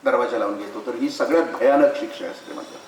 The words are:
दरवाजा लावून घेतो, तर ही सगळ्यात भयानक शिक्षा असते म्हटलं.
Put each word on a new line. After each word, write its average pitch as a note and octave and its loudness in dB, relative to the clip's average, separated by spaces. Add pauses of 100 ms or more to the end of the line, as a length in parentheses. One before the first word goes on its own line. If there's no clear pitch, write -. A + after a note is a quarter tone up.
दरवाजा - 0
लावून - -2
घेतो, - -10
तर - -6
ही C3 -2
सगळ्यात D#3 2
भयानक C#3+ 4
शिक्षा - -8
असते - -12
म्हटलं. - -14